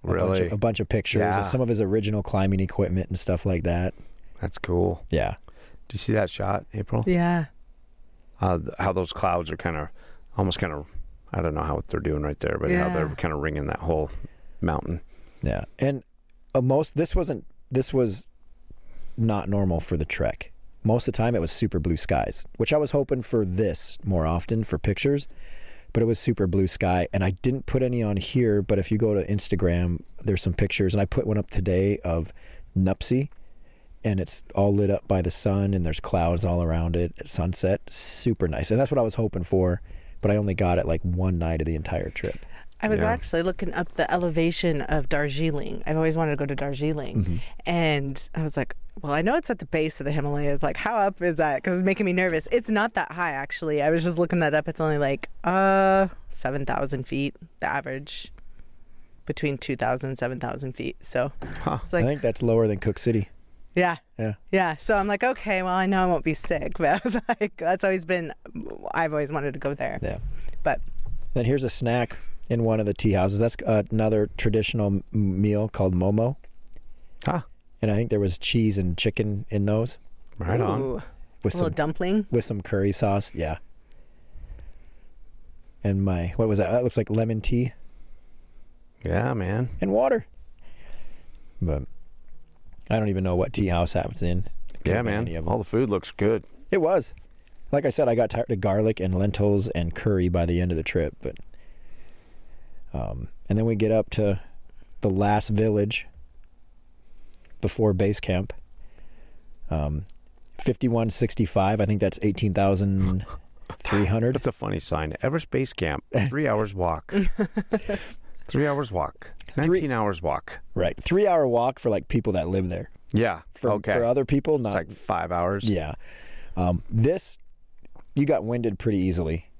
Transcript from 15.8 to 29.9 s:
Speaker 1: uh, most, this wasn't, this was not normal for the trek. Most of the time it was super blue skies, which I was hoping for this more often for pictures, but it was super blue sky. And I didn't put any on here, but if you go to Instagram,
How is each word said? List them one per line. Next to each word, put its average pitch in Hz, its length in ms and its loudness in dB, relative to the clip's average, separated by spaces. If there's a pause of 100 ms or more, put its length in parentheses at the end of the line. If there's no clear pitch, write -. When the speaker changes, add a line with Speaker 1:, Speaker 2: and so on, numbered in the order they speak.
Speaker 1:
uh, 131 80 4
most, 135 360 2
this 160 180 0
wasn't, 156 300 0 (260)
this 131 220 0
was 117 340 2 (880)
not 110 300 2
normal 95 320 2
for - 180 -2
the 76 80 0
trek. - 460 -4 (320)
Most 117 240 2
of 120 60 -2
the - 40 -2
time 117 180 2
it 87 60 2
was 85 100 0
super - 280 0
blue 80 180 0
skies, - 480 0 (120)
which 113 160 2
I 151 40 6
was 147 140 2
hoping 135 300 2
for 113 240 2
this 92 580 0
more 90 220 2
often 87 380 0
for 90 140 -2
pictures, 143 500 2 (680)
but 113 100 4
it - 20 6
was 113 140 2
super 110 260 2
blue 95 220 2
sky. 90 460 2
And 95 100 2
I 92 80 2
didn't 123 340 -2
put 131 160 2
any 123 220 0
on 104 140 0
here, 104 440 4
but 98 180 2
if 92 120 -2
you 107 60 2
go 107 160 2
to 95 140 2
Instagram, 87 760 2 (220)